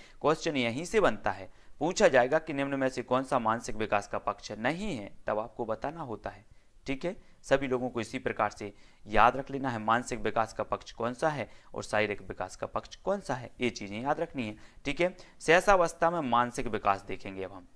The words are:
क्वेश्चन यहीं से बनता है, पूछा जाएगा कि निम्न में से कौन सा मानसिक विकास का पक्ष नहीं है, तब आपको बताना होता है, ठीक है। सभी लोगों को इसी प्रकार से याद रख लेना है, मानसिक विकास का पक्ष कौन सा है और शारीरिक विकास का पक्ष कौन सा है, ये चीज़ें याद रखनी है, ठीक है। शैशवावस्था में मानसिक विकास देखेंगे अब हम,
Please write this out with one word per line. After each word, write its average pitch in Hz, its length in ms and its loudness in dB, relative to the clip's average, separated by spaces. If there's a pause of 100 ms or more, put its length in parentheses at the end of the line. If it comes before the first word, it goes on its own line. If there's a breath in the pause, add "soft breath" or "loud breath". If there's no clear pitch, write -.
(220 loud breath)
क्वेश्चन 147 340 0
यहीं 123 280 0
से 214 160 2
बनता 110 300 2
है, 95 180 -8 (320 soft breath)
पूछा 175 280 4
जाएगा 131 300 6
कि 160 140 -4
निम्न 139 220 -2
में 135 140 0
से 127 140 -4
कौन 127 220 0
सा 135 140 0
मानसिक 117 380 0
विकास 104 320 0
का 107 120 -6
पक्ष - 320 -6
नहीं 151 440 -4
है, 101 140 -10 (160)
तब 107 120 0
आपको 117 280 -6
बताना 135 360 -6
होता 107 280 -8
है, - 140 -16 (420)
ठीक 135 180 -4
है। 180 120 -4 (280 soft breath)
सभी 139 240 2
लोगों 123 220 0
को 117 100 -4
इसी 117 180 -6
प्रकार 110 320 -2
से 104 220 -10 (320 soft breath)
याद 110 320 6
रख 139 140 -6
लेना 135 180 -4
है, 117 120 -2
मानसिक 113 400 0
विकास 110 320 0
का 107 140 -4
पक्ष - 260 -6
कौन 120 220 -4
सा 160 160 0
है 135 180 -6 (260 soft breath)
और - 80 -6
शारीरिक 104 400 0
विकास - 340 -8
का - 120 -6
पक्ष - 280 -8
कौन 196 240 -2
सा 139 140 -4
है, 123 160 -8 (100)
ये 120 100 2
चीज़ें 101 300 -8
याद 151 200 0
रखनी 139 260 -4
है, 107 100 -8 (300 soft breath)
ठीक 143 140 -2
है। 180 140 2 (260 loud breath)
शैशवावस्था 170 720 6
में 175 120 0
मानसिक 120 460 2
विकास 101 360 0
देखेंगे 95 400 -8
अब 92 80 -10
हम, 92 240 -18